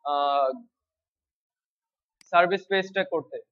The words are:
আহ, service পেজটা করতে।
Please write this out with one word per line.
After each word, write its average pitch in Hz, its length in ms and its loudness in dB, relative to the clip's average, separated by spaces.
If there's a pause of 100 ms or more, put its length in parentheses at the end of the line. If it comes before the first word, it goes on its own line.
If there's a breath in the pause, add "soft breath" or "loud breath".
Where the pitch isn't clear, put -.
আহ, 143 440 0 (1800)
service 180 400 2
পেজটা 190 320 -2 (100)
করতে। 143 240 -6 (140)